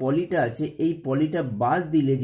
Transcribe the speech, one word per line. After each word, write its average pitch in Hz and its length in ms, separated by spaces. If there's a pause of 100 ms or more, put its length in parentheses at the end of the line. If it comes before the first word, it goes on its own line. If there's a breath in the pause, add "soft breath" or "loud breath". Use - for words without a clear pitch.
পলিটা 165 360 (100)
আছে, 120 180 (200)
এই 165 80 (120)
পলিটা 156 360 (200)
বাদ 139 200 (120)
দিলে 139 200 (100)